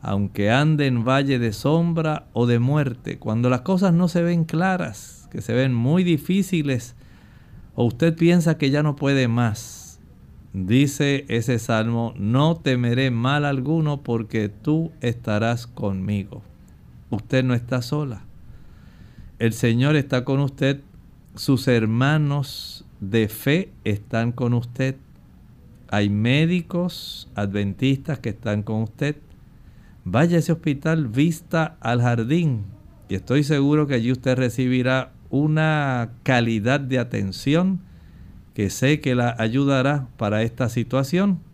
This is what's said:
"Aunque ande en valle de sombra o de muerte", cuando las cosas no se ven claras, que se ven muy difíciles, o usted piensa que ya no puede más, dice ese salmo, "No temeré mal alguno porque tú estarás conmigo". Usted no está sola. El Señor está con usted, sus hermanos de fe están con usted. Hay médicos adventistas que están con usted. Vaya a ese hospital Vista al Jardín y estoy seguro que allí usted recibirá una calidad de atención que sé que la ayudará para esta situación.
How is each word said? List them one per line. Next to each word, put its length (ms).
"Aunque 440
ande 360
en 160
valle 360
de 160
sombra 800
o 100
de 140
muerte", 600
cuando 300
las 140
cosas 320
no 120
se 160
ven 220
claras, 880
que 80
se 140
ven 180
muy 320
difíciles, 880
o 120
usted 280
piensa 440
que 100
ya 140
no 140
puede 320
más, 720
dice 760
ese 300
salmo, 600
"No 380
temeré 540
mal 360
alguno 560
porque 480
tú 500
estarás 680
conmigo". 760
Usted 340
no 120
está 260
sola. 440
El 160
Señor 420
está 260
con 180
usted, 420
sus 320
hermanos 1160
de 280
fe 440
están 480
con 200
usted. 440
Hay 220
médicos 1200
adventistas 840
que 100
están 340
con 200
usted. 340
Vaya 300
a 40
ese 120
hospital 560
Vista 720
al 220
Jardín 640
y 60
estoy 280
seguro 440
que 80
allí 180
usted 240
recibirá 800
una 800
calidad 540
de 200
atención 840
que 160
sé 320
que 140
la 240
ayudará 680
para 240
esta 260
situación. 720